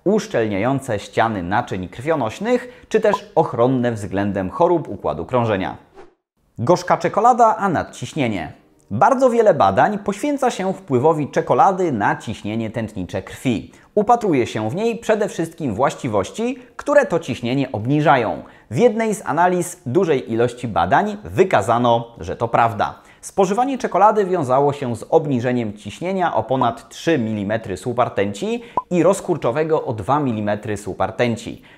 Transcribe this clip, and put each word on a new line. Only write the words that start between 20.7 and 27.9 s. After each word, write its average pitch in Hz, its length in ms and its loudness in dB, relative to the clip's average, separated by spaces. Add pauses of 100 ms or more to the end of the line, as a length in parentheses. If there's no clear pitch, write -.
wykazano, 117 840 2 (120)
że 90 160 -8
to 117 120 -2
prawda. 110 460 0 (260)
Spożywanie 233 580 0
czekolady 208 460 4
wiązało 143 480 2
się 123 240 -4
z - 140 -12
obniżeniem 123 680 0
ciśnienia 175 580 -4
o 110 80 0
ponad 123 460 -2
trzy - 300 -2
milimetry 107 580 -4
słupa 120 280 -2